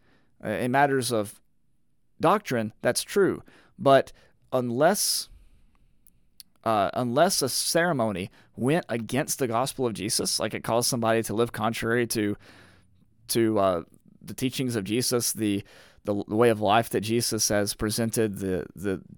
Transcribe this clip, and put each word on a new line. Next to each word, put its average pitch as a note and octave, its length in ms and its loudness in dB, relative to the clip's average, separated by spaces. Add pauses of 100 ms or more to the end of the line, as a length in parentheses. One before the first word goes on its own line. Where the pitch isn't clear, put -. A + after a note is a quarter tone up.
(420)
uh, - 60 -8
in G#2+ 220 -2
matters C3+ 420 2
of G#2+ 300 -4 (760)
doctrine, C#3 640 0
that's - 220 0
true. F3 400 2 (360)
But C3+ 320 4 (400)
unless, B2+ 760 0 (1400)
uh, G#2+ 300 2
unless C3+ 480 2
a C3 80 -2
ceremony A#2 800 -2 (260)
went C#3 320 0
against A#2 500 -4
the C3+ 80 0
gospel A#2+ 400 -2
of A#2 60 -2
Jesus, - 480 -2
like G#2+ 140 -2
it G#2+ 100 -8
caused A#2+ 240 0
somebody A2+ 360 2
to G#2 100 -6
live A#2 180 0
contrary A2+ 540 0
to, G#2 320 0 (880)
to, A2 300 2
uh, F#2 240 2 (400)
the - 100 -14
teachings B2+ 440 -4
of G2+ 80 -2
Jesus, A#2+ 500 -2
the, G#2 300 0 (400)
the, G#2 100 -2 (120)
the G#2+ 100 -4
way A#2+ 120 6
of G#2+ 140 2
life G#2+ 260 4
that G2 140 -2
Jesus A2+ 480 -2
has G#2 240 0
presented, A2 640 -2
the, F#2+ 260 -4 (100)
the F#2+ 280 -4 (160)